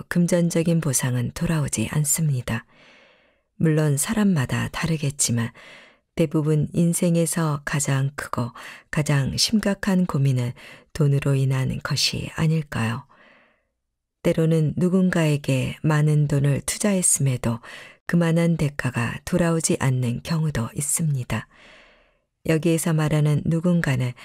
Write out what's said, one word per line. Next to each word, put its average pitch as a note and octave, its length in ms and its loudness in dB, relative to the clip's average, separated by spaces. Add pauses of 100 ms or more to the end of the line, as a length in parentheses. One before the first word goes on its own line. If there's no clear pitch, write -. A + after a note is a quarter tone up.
금전적인 E3+ 720 2
보상은 B2 540 0
돌아오지 D#3 560 -2
않습니다. D3 720 -2 (920)
물론 D3+ 420 2
사람마다 D#3+ 680 0
다르겠지만 C3+ 840 -2 (640)
대부분 D#3 580 0
인생에서 E3+ 920 0
가장 C#3 500 0
크고 - 380 -6 (380)
가장 C#3+ 460 0
심각한 G3 720 0
고민은 B2+ 460 0 (400)
돈으로 C#3+ 420 2
인한 C3 480 0
것이 - 540 -2
아닐까요? D3 720 -2 (1160)
때로는 D#3+ 540 2
누군가에게 D#3 1040 0
많은 D3+ 460 2
돈을 C#3 380 2
투자했음에도 C3+ 920 0 (480)
그만한 E3+ 500 2
대가가 C#3+ 680 -4
돌아오지 E3 560 0
않는 B2+ 420 0
경우도 D#3 540 -2
있습니다. C#3+ 720 -2 (960)
여기에서 E3 460 2
말하는 D3+ 520 2
누군가는 D#3+ 680 0 (120)